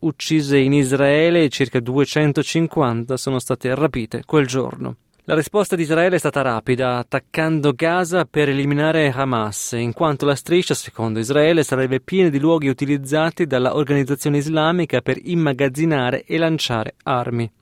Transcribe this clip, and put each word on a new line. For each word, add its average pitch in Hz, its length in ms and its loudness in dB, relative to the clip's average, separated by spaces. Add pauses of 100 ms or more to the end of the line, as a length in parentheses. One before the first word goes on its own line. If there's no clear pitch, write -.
uccise 147 560 0
in 135 160 4
Israele 143 720 4
e 131 40 2
circa 127 300 -2
duecentocinquanta 135 1400 0
sono 131 240 -4
state 127 340 -4
rapite 131 520 -4
quel 151 200 2
giorno. 123 520 -6 (320)
La 156 60 0
risposta 190 400 0
di 170 60 0
Israele 165 340 2
è 160 40 2
stata 143 220 -2
rapida, 123 580 -2
attaccando 147 760 -2
Gaza 170 480 0
per 147 240 0
eliminare 143 680 0
Hamas, 120 600 -4
in 120 180 -2
quanto 147 340 0
la 143 100 2
striscia, 175 380 0
secondo 110 460 -6
Israele, 147 440 2
sarebbe 131 360 0
piena 185 300 2
di 139 100 0
luoghi 151 300 2
utilizzati 143 760 -2
dalla 127 300 0
organizzazione 143 600 0
islamica 156 640 0
per 131 200 -2
immagazzinare 139 1000 0
e - 140 -4
lanciare 151 680 -2
armi. 120 480 -4 (100)